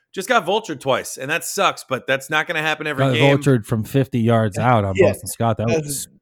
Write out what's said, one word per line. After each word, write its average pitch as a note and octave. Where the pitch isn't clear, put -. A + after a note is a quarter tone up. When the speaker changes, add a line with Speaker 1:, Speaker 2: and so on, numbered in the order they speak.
Speaker 1:
Just F#3+
got A#3
vultured F#3+
twice, B2
and C3+
that E3
sucks, E3+
but B2
that's C3+
not D#3
gonna D#3+
happen D#3
every C#3
Speaker 2:
Got C3
Speaker 1:
game. C#3
Speaker 2:
vultured C#3
from A2
fifty C3
yards A2
out A2+
on G2
Speaker 3:
Yeah. D#3+
Speaker 2:
Boston -
Scott. A2+
That A2
Speaker 3:
That D#3+
Speaker 2:
was D3+
Speaker 3:
was C#3
Speaker 2:
a -